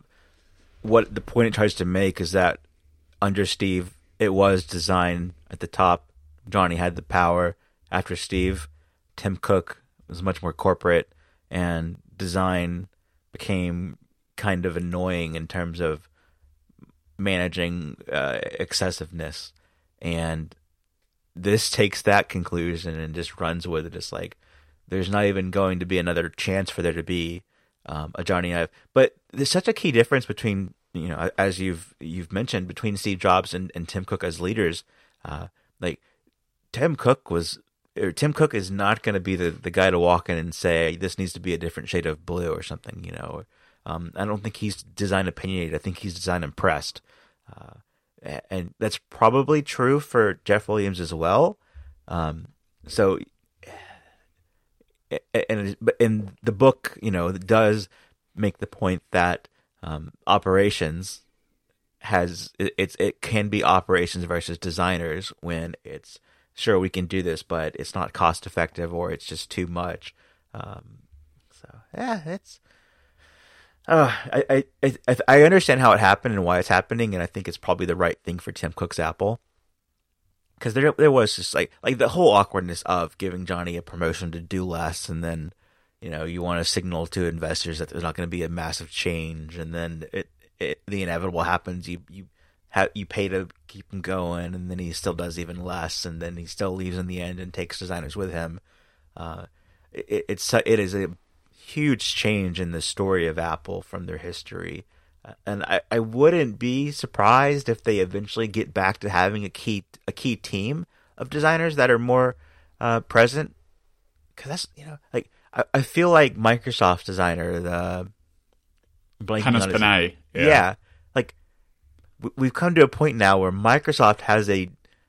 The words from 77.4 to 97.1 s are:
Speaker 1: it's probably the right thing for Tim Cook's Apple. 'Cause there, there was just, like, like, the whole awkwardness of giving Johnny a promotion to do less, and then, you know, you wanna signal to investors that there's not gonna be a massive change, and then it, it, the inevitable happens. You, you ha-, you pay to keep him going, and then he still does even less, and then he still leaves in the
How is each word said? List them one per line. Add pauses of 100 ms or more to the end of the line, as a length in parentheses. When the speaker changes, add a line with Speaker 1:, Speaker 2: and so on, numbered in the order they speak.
Speaker 1:
it's
probably
the
right
thing
for
Tim
Cook's
Apple. (1200)
'Cause
there,
there
was
just,
like, (120)
like,
the
whole
awkwardness
of
giving
Johnny
a
promotion
to
do
less,
and
then, (480)
you
know,
you
wanna
signal
to
investors
that
there's
not
gonna
be
a
massive
change,
and
then
it, (300)
it,
the
inevitable
happens.
You,
you (440)
ha-,
you
pay
to (200)
keep
him
going,
and
then
he
still
does
even
less,
and
then
he
still
leaves
in
the